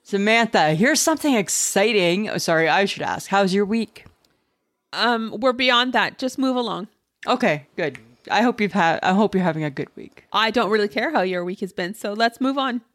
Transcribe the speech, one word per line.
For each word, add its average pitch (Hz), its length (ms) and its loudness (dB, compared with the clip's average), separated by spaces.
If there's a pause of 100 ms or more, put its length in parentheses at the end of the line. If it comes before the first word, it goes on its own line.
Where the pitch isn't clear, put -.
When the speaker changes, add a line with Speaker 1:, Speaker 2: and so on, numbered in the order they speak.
Speaker 1:
Samantha, 208 720 2
here's 240 280 2
something 285 340 0
exciting. 202 920 0
Oh, - 120 -6
sorry, 160 300 0
I 185 160 4
should - 180 -6
ask. - 260 -6
How's 196 240 2
your 202 120 2
week? 220 400 -6 (880)
Speaker 2:
Um, 226 460 -2
we're 254 140 2
beyond 247 400 2
that. 214 240 0
Just 262 220 -6
move 262 160 0
along. 208 320 -4 (400)
Speaker 1:
Okay, 185 480 0
good. 160 240 -4 (300)
I 208 120 2
hope 240 180 0
you've 208 140 -2
had, 165 300 2
I 185 100 2
hope 202 220 2
you're 185 100 2
having 160 180 -2
a 151 60 -2
good 139 260 -8
week. - 380 -20
Speaker 2:
I 220 180 0
don't 214 180 0
really 208 200 2
care 220 240 -4
how 220 80 2
your 180 240 -2
week 180 160 -8
has 185 100 -8
been, 180 220 -8
so 214 180 -8
let's 226 300 -2
move 269 160 0
on. 254 240 -4 (140)